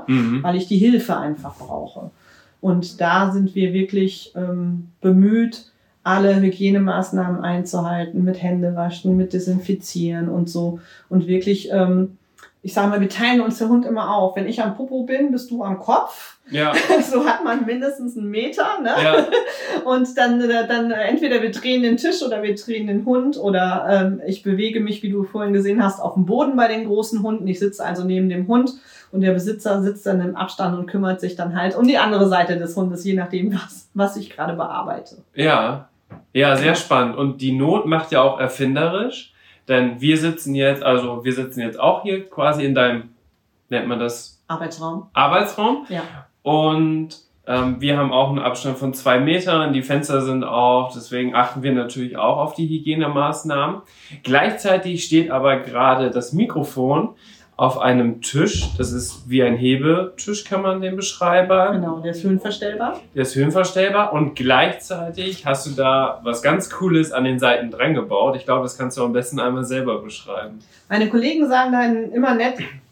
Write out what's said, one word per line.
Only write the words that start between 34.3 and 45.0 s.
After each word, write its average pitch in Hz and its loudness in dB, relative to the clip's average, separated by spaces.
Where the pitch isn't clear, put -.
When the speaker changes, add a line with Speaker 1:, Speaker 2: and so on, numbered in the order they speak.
Speaker 2:
bearbeite. - -8
Speaker 1:
Ja. 139 0
Ja, 139 4
sehr 139 2
Speaker 2:
Ja. 165 4
Speaker 1:
spannend. 123 2
Und 139 -2
die 131 0
Not 151 2
macht 160 0
ja 135 6
auch - 2
erfinderisch. 151 -2
Denn 123 2
wir 156 4
sitzen 156 -2
jetzt, 139 2
also 120 0
wir 127 0
sitzen 123 -6
jetzt 113 -6
auch 156 2
hier 190 -4
quasi 147 0
in 139 2
deinem, 120 2
nennt 123 -2
man 120 -4
das? - -8
Speaker 2:
Arbeitsraum. 160 -8